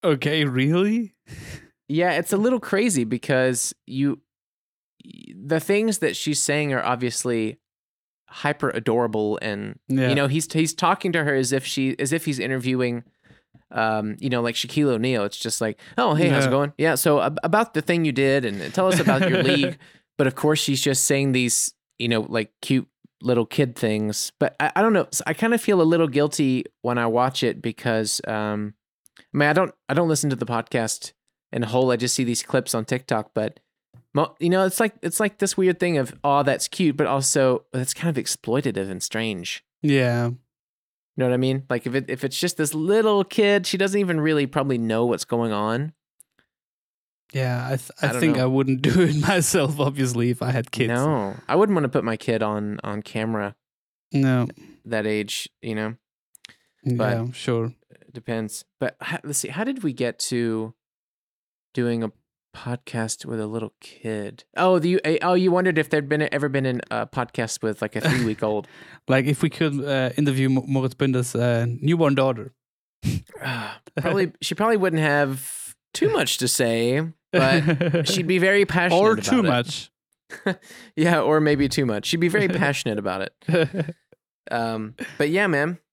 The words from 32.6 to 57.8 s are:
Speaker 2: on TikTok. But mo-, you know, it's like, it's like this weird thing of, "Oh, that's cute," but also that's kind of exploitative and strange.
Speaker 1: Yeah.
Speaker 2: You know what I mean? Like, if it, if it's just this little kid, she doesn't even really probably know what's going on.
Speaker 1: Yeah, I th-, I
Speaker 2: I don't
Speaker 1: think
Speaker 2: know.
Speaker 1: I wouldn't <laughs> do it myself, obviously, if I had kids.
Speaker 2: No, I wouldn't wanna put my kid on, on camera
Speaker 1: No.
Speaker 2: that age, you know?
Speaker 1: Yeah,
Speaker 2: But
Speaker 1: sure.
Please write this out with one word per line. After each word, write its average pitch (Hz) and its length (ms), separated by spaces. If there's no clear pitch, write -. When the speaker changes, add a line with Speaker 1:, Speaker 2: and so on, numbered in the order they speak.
Speaker 2:
on 110 80
TikTok. 123 500
But 107 240
mo-, 156 260
you 170 120
know, 185 140
it's 190 140
like, 220 240
it's - 160
like 208 200
this - 180
weird 185 240
thing 175 180
of, 127 240
"Oh, 143 220
that's 135 240
cute," 151 280
but 143 120
also 131 640
that's 127 200
kind 165 240
of 123 80
exploitative 110 640
and 92 140
strange. 110 600
Speaker 1:
Yeah. 123 460
Speaker 2:
You 123 80
know 131 100
what 123 80
I 123 40
mean? 131 300
Like, 120 200
if 120 80
it, 139 120
if 131 140
it's 131 160
just 180 180
this 151 160
little 202 520
kid, 202 420
she - 100
doesn't 196 220
even 175 220
really 151 260
probably 139 320
know 113 280
what's 117 180
going 117 280
on. 113 400
Speaker 1:
Yeah, 123 340
I 135 100
th-, - 140
I 143 80
Speaker 2:
I 120 40
don't 123 80
Speaker 1:
think 156 160
Speaker 2:
know. 127 80
Speaker 1:
I - 20
wouldn't 131 360
<laughs> 135 60
do 131 120
it 156 160
myself, 151 640
obviously, 127 500
if 120 120
I 131 80
had 127 200
kids. 117 220
Speaker 2:
No, 120 420
I 139 80
wouldn't 208 180
wanna 147 140
put 131 160
my 110 120
kid 113 260
on, 104 420
on 104 180
camera 110 540
Speaker 1:
No. 131 340
Speaker 2:
that 110 220
age, 107 420
you 113 120
know? 107 220
Speaker 1:
Yeah, 123 120
Speaker 2:
But 113 380
Speaker 1:
sure. 117 380